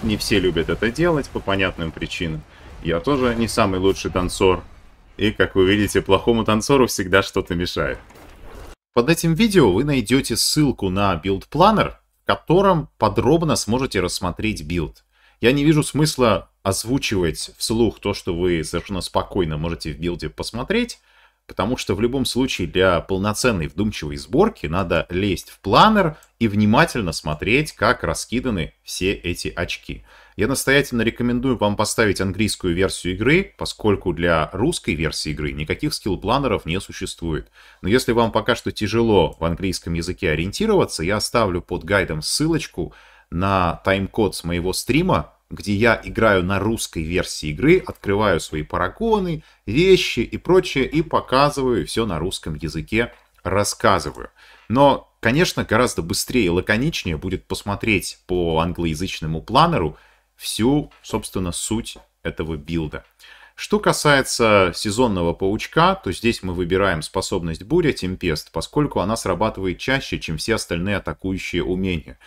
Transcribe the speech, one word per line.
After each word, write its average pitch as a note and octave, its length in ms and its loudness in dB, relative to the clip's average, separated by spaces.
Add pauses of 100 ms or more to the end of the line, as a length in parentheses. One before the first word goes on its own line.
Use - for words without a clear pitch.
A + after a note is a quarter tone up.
Не G#2+ 120 0
все G#2 220 0
любят E2+ 300 0
это G#2+ 240 -2
делать D#3 360 0
по A2 120 -8
понятным F#2 500 -2
причинам. D#2+ 520 -6 (420)
Я E2 160 0
тоже B2+ 340 0
не A2+ 140 0
самый G2 320 0
лучший F#2 320 0
танцор. F2+ 500 2 (540)
И, G#2 160 0
как F#2 240 -2
вы F#2 100 6
видите, G2+ 340 2
плохому G2+ 440 2
танцору A2 420 2
всегда F#2+ 380 2
что-то F#2 320 -4
мешает. E2 420 -4 (920)
Под B2 180 2
этим E3 240 2
видео F3+ 380 6
вы G#2 100 2
найдёте C3 540 0
ссылку B2+ 520 0
на F#2+ 280 2
билд-планер, C#3 840 0 (240)
в - 40 -20
котором F3 640 2 (100)
подробно A#2 580 2
сможете B2 420 -2
рассмотреть F2+ 640 -4
билд. D2+ 420 -6 (360)
Я A#2 100 6
не C#3+ 140 4
вижу D3+ 180 6
смысла B2+ 680 2 (120)
озвучивать G2 960 -2
вслух A2+ 400 0
то, G2+ 160 -4
что - 180 -6
вы F2 300 0
совершенно F2 380 -6
спокойно E2+ 560 -2
можете D#2+ 360 -6
в C#2+ 60 -14
билде E2 300 -6
посмотреть, F#3+ 720 -6 (460)
потому A2 300 -4
что - 180 -4
в F#2 60 -4
любом B2 240 0
случае B2 420 -2
для F2+ 340 2
полноценной G2 680 0
вдумчивой E2 500 -6
сборки G#2 500 0
надо F2 440 -2
лезть F#2 400 -2
в - 100 -20
планер E3+ 560 4 (220)
и A#2 100 2
внимательно G#2+ 640 2
смотреть, G2+ 600 -2
как A#2 300 0
раскиданы G2+ 680 -4 (100)
все F#2+ 300 -4
эти - 420 -6
очки. - 500 -8 (320)
Я G2+ 120 0
настоятельно C3+ 540 0
рекомендую A#2+ 540 0
вам G#2 200 0
поставить G#2+ 440 2
английскую F#2+ 540 -2
версию F2+ 400 -2
игры, D3 420 0
поскольку F#2+ 560 -2
для E2 400 2
русской A2 420 -2
версии D#2 360 -4
игры D2 220 -4
никаких E2+ 420 -4
скилл-планеров G#2+ 720 -2
не E2+ 160 -4
существует. - 720 -8 (320)
Но F2 60 -4
если B2 240 2
вам A2+ 200 2
пока A2+ 240 0
что - 160 -6
тяжело G#2 640 2
в D#2+ 60 -4
английском E2+ 480 -4
языке E2 380 -2
ориентироваться, G2+ 760 0
я G2+ 120 0
оставлю G#2 440 0
под E2+ 240 -6
гайдом E2 380 0
ссылочку D#3 720 -2 (360)
на F2+ 540 0
тайм-код G2 500 0
с - 100 -10
моего F2 280 -2
стрима, B2 600 0 (160)
где E2+ 240 -6
я A2 280 4
играю G2+ 400 4
на F#2+ 160 0
русской G2 440 -4
версии E2 480 -4
игры, D#3 280 4
открываю G2 600 0
свои D#2 220 -6
парагоны, E3 840 -2 (220)
вещи F3 540 4
и A2+ 160 -4
прочее, F3 500 2
и D#3 160 0
показываю B2+ 840 0
всё A2+ 200 -2
на E2+ 120 -2
русском E2+ 360 -6
языке, D#2+ 580 -2 (320)
рассказываю. F2 840 0 (380)
Но, C3 520 4
конечно, C3 440 2
гораздо A2 380 2
быстрее G2 440 0
и E2+ 40 2
лаконичнее G#2+ 640 0
будет F2+ 300 -6
посмотреть G2 800 -2
по E2+ 320 0
англоязычному E2 840 -4
планеру B2 540 2 (380)
всю, C#3+ 560 0 (120)
собственно, F#2+ 500 -6
суть - 460 -6 (240)
этого E2 340 -6
билда. D#2 480 -6 (520)
Что - 220 -2
касается B2 960 4
сезонного G2+ 580 0
паучка, A2 640 0
то G2+ 160 -8
здесь A2+ 320 -2
мы F#2 120 -6
выбираем F2+ 480 0
способность E2+ 600 -4
Буря, D3 300 0
Темпест, F2+ 580 -4
поскольку C3+ 480 -2
она G2+ 180 -2
срабатывает F#2+ 640 -2
чаще, C3 400 -2
чем D#2 200 -6
все A2 180 -2
остальные F#2 400 -4
атакующие F2+ 680 -6
умения. F2+ 640 -4